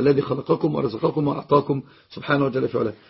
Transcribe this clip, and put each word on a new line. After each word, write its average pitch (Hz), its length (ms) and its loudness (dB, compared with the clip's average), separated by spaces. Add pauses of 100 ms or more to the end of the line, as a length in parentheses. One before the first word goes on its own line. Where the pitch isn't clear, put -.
الذي 131 220 4
خلقكم 151 520 -2
ورزقكم 143 540 -2
وأعطاكم 143 540 0 (280)
سبحانه 143 340 0
وتعالى 131 240 -2
في 123 100 -2
علاه. 110 160 -2 (160)